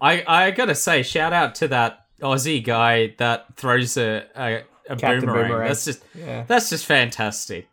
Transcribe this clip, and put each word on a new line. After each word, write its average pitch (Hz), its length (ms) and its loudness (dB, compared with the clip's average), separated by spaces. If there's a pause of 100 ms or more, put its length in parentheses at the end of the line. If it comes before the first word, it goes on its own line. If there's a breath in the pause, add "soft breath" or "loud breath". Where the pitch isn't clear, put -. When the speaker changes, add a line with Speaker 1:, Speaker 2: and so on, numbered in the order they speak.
Speaker 1:
I, 165 240 2
I 180 260 4
gotta 208 220 0
say, 151 300 0
shout 160 280 -2
out 156 240 2
to 156 120 -2
that 120 380 0 (160)
Aussie 135 420 -2
guy 113 560 2
that 117 380 -2
throws 123 400 0
a, 110 280 -2 (100)
a, 113 280 -4 (260)
a 135 60 -8
Speaker 2:
Captain 123 240 0
Speaker 1:
boomerang. 117 300 0
Speaker 2:
Boomerang. 113 180 -2
Speaker 1:
That's - 180 -2
just, 139 160 -8 (140)
Speaker 2:
Yeah. 123 320 -10
Speaker 1:
that's 233 240 2
just 160 140 -6
fantastic. 110 880 0